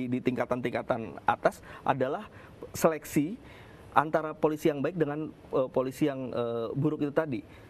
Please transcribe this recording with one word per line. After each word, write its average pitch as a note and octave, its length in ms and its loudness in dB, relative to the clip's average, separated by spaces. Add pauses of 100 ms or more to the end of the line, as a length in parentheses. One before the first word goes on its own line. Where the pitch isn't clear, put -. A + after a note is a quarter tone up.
di B2 160 0
tingkatan-tingkatan A#2+ 1040 0
atas - 320 2 (240)
adalah C#3+ 480 0 (400)
seleksi D#3+ 640 2 (560)
antara D#3 400 2
polisi D#3 400 2
yang C#3+ 80 -4
baik D3+ 160 0
dengan, D3+ 320 -2 (240)
eh, C3 160 2
polisi C3 400 0
yang, C3 240 -4
eh, A#2 400 -2
buruk D3+ 320 0
itu C#3+ 80 0
tadi. C#3+ 320 0 (260)